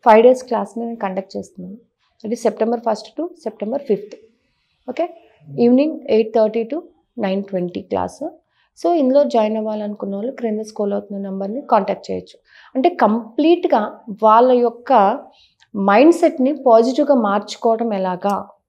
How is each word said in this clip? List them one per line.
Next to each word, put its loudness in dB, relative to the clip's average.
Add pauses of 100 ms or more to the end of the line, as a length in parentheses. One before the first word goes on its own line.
Five 8
days 4
క్లాస్ని -6
నేను -12
conduct -8
చేస్తున్నాను. -14 (480)
అది -4
సెప్టెంబర్ -2
ఫస్ట్ -6
to -6 (160)
September -8
fifth. -6 (760)
Okay, -4 (540)
Evening 2 (140)
eight 0
thirty 0
to -8 (360)
nine -4
twenty -6
class. -6 (540)
So, 2
ఇందులో 2
join 0
అవ్వాలనుకున్న -8
వాళ్ళు -8
క్రింద -6
scroll -6
అవుతున్న -8
నెంబర్ని -8
contact -2
చేయొచ్చు. -12 (360)
అంటే 2
కంప్లీట్గా 0 (420)
వాళ్ళ 6
యొక్క 2 (560)
మైండ్సెట్ని 2
పాజిటివ్గా 4
మార్చుకోవడం -2
ఎలాగా -4 (180)